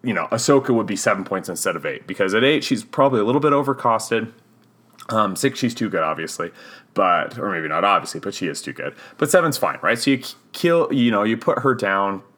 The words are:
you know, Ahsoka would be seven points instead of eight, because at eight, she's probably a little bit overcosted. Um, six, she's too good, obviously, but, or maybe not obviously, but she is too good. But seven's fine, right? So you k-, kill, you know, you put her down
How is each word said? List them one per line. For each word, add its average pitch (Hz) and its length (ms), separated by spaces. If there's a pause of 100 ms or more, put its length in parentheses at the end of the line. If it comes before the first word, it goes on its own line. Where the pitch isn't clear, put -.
you 123 100
know, 82 180
Ahsoka 135 400
would 110 160
be 101 80
seven 98 280
points 92 240
instead 87 280
of 76 100
eight, 69 220
because 95 260
at 113 100
eight, 143 200
she's 110 200
probably 139 360
a 104 40
little 127 180
bit 147 120
overcosted. 117 800 (760)
Um, 104 260
six, 131 240
she's 117 160
too 110 140
good, 87 120
obviously, 80 500 (420)
but, 87 440
or 101 140
maybe 80 160
not 80 160
obviously, 90 380
but 98 120
she - 140
is 71 140
too - 100
good. - 240 (220)
But 147 120
seven's 165 280
fine, 78 240
right? 117 180
So 139 120
you 131 80
k-, - 160 (180)
kill, 170 400
you 120 180
know, 104 120
you 110 120
put 117 240
her 131 160
down 98 480 (140)